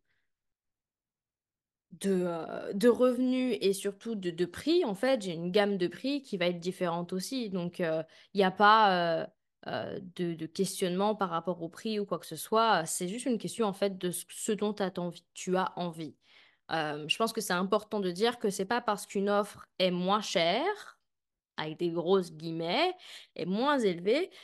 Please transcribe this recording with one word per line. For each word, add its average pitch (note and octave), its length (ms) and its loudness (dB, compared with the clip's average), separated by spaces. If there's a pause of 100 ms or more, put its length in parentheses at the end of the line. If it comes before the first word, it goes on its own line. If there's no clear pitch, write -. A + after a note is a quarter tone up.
(1900)
de, F#3 340 0
euh, E3+ 480 -6
de G3+ 160 4
revenus B3+ 720 2
et F#3+ 120 2
surtout G3+ 420 -6
de, F#3 140 -4
de E3+ 160 -2
prix, D#4+ 400 0
en G3+ 100 -2
fait, B3+ 260 0
j'ai F#3 120 -6
une E3+ 180 -4
gamme G3+ 260 4
de F3 100 0
prix C#4 340 -4
qui - 160 -6
va F3 100 2
être F3 120 -2
différente F3 540 -4
aussi. G#3+ 360 -4
Donc, F3 300 -4
euh, D#3+ 240 0 (300)
il F#3+ 40 -8
n'y G3 60 6
a F#3 80 4
pas, F#3 680 6
euh, - 40 -4 (420)
euh, - 320 -6 (180)
de, E3+ 160 -2
de D#3+ 120 -8
questionnement F#3+ 720 -2
par G3 140 -2
rapport E3+ 320 -4
au E3 80 -6
prix G#3+ 300 -6
ou G3+ 60 -2
quoi F3+ 140 -4
que - 60 -18
ce D#3+ 100 -12
soit. G#3 500 2
C'est F3 220 -4
juste A#3 180 -6
une A#3+ 120 2
question, G#3 280 -2
en F#3+ 80 0
fait, G3 240 -2
de F3+ 140 -4
ce, - 180 -8
ce - 220 -6
dont G#3 220 -2
t'as F#3+ 240 -2
envie, F3 360 -6
tu F#3 220 -4
as F#3 220 0
envie. E3 380 -6 (560)
Euh, D3+ 360 -2
je - 100 -2
pense A3+ 140 2
que A3 100 -4
c'est F#3+ 120 -2
important G#3 460 0
de F#3 100 0
dire A3+ 300 0
que G#3+ 100 0
c'est F#3+ 160 -2
pas A#3 160 0
parce G#3 240 -2
qu'une G3+ 240 0
offre G3+ 380 0 (100)
est F#3 140 4
moins F#3 300 2
chère, G#3+ 800 0 (580)
avec D#3 200 -6
des F3 140 0
grosses F3 420 2
guillemets, E3+ 600 -2 (420)
est - 100 -6
moins B3 340 0
élevée, G#3 520 0 (120)